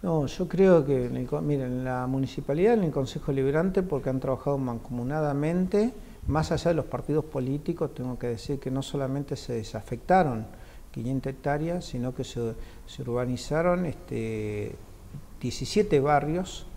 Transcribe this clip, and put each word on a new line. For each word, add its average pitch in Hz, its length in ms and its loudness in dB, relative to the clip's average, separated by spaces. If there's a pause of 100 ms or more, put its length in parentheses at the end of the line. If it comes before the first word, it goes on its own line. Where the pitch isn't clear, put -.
No, 160 260 2
yo 175 220 -2
creo 175 360 8
que 131 220 2
en 127 100 -2
el 127 100 -2
co-, 147 140 -2
mira, 147 260 2
en 127 180 -2
la 127 220 -2
municipalidad, 143 680 2
en 214 100 4
el 147 80 0
Consejo 139 400 -2
Liberante, 156 500 2
porque 135 280 0
han 131 100 0
trabajado 139 380 0
mancomunadamente, 147 1300 0 (360)
más 156 240 2
allá 165 180 2
de 170 40 4
los 143 120 0
partidos 147 380 0
políticos, 139 720 -2
tengo 127 240 -4
que 127 100 -4
decir 135 320 -4
que 131 100 -6
no 131 120 0
solamente 139 540 -2
se - 180 -6
desafectaron 117 920 2 (440)
quinientas 131 420 -4
hectáreas, 156 520 -2
sino 127 300 -4
que 135 80 -6
se, 117 320 -4 (320)
se - 160 -12
urbanizaron, 135 840 0
este, 107 920 -4 (640)
diecisiete 147 600 2
barrios 147 680 0 (100)